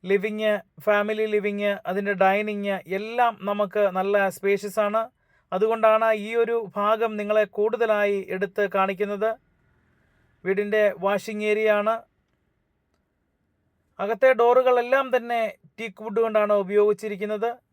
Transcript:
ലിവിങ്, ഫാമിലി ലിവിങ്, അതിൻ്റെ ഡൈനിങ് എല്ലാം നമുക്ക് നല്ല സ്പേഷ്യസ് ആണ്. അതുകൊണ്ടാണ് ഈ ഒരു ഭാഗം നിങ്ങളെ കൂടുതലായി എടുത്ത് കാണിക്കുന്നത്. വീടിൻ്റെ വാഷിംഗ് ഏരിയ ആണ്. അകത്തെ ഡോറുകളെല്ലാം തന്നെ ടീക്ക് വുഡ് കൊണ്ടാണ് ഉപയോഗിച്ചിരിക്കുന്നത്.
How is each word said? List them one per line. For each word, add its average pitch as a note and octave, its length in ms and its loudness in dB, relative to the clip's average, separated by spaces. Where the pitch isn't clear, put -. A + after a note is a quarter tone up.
ലിവിങ്, G#3+ 440 0
ഫാമിലി G#3+ 480 0
ലിവിങ്, G3+ 400 -2
അതിൻ്റെ G3+ 240 -4
ഡൈനിങ് G3+ 540 0
എല്ലാം A#3 340 0
നമുക്ക് G#3 340 -2
നല്ല G3 180 0
സ്പേഷ്യസ് G3 480 -2
ആണ്. G#3+ 160 -2
അതുകൊണ്ടാണ് A3 540 2
ഈ - 20 -10
ഒരു A#3 140 0
ഭാഗം A3 400 0
നിങ്ങളെ G#3 260 2
കൂടുതലായി G#3 580 0
എടുത്ത് G3 260 -2
കാണിക്കുന്നത്. G3 520 -2
വീടിൻ്റെ G#3 380 0
വാഷിംഗ് G#3 460 -2
ഏരിയ G#3+ 300 2
ആണ്. A3 140 0
അകത്തെ A3 320 2
ഡോറുകളെല്ലാം B3 680 4
തന്നെ A#3 260 -2
ടീക്ക് G#3+ 260 -10
വുഡ് G#3+ 220 -2
കൊണ്ടാണ് G#3 300 2
ഉപയോഗിച്ചിരിക്കുന്നത്. G#3 840 0